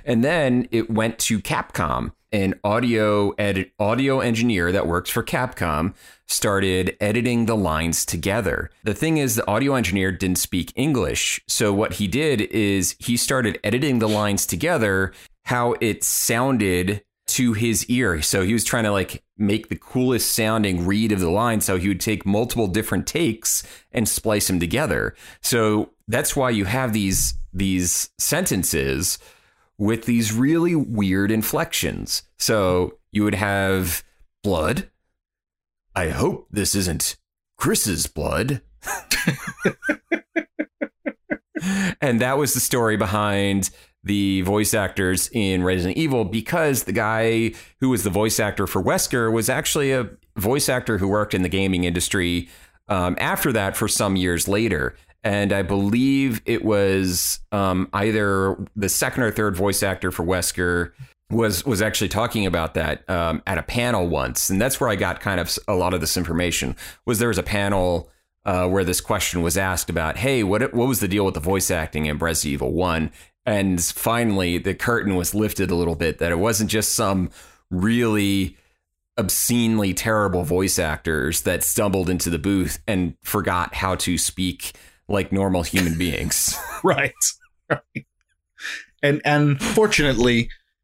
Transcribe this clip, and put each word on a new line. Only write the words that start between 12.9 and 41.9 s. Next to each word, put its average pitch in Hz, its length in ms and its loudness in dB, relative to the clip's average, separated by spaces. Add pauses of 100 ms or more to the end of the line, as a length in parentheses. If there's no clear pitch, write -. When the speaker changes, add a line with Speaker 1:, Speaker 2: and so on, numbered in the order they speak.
Speaker 1:
he 120 200 -2
started 120 460 0
editing 123 360 2
the 110 100 2
lines 104 380 0
together, 98 680 0 (320)
how 120 340 0
it 113 240 0
sounded 104 1000 0 (240)
to 120 260 2
his 110 320 0
ear. 104 380 0
So - 200 0
he 98 100 2
was 113 100 0
trying 117 220 0
to, 104 60 0
like, 95 320 -2 (140)
make 104 320 0
the - 60 -6
coolest 127 560 0
sounding 104 560 0
read 104 240 2
of 101 80 2
the 87 100 2
line. 110 320 2
So 95 160 0
he 90 100 0
would 92 140 0
take 107 240 -2
multiple 110 400 0
different 95 400 -2
takes - 560 -2 (300)
and 113 180 0
splice 107 380 0
them 92 120 0
together. 82 540 0 (280)
So 107 500 2 (160)
that's 123 280 -2
why 131 140 2
you 104 160 0
have 123 280 -2
these, 98 420 0 (180)
these 92 640 0
sentences 85 1000 -2 (600)
with 110 260 -2
these 117 260 2
really 165 440 2
weird 101 560 0
inflections. 110 880 -2 (160)
So 92 640 0 (120)
you 104 120 2
would 104 100 2
have, 95 680 0 (400)
"Blood? 95 440 -2 (1080)
I 90 140 -2
hope 123 420 -2
this 98 240 0
isn't 90 420 -2 (400)
Chris's 127 480 0
blood." 98 560 -2 (240)
<laughs> - 1080 -4 (2000)